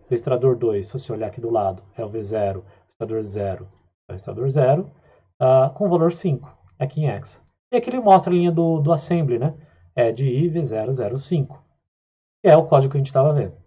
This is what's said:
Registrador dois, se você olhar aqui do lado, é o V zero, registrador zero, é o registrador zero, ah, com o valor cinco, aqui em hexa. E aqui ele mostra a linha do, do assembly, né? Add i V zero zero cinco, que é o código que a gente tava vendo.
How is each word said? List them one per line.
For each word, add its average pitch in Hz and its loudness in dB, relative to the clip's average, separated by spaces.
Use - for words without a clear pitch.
Registrador 127 0
dois, 110 -2
se - -16
você - -10
olhar 110 -8
aqui 110 -14
do 117 -6
lado, 98 -2
é 113 -8
o 104 -10
V 110 -8
zero, 98 -4
registrador 110 -8
zero, 98 -8
é - -18
o - -12
registrador 104 -6
zero, 143 2
ah, 131 4
com 202 0
o - -2
valor 170 2
cinco, - -6
aqui 143 -4
em 151 0
hexa. - -8
E 254 2
aqui 240 -4
ele 254 -4
mostra 190 6
a 180 4
linha 175 2
do, 165 2
do 151 2
assembly, 143 0
né? 151 -4
Add 117 0
i 135 0
V 160 -2
zero 110 -4
zero 120 -4
cinco, - -4
que 190 4
é 151 10
o 160 6
código 135 2
que 143 -4
a - 0
gente 135 -4
tava 143 2
vendo. 107 -4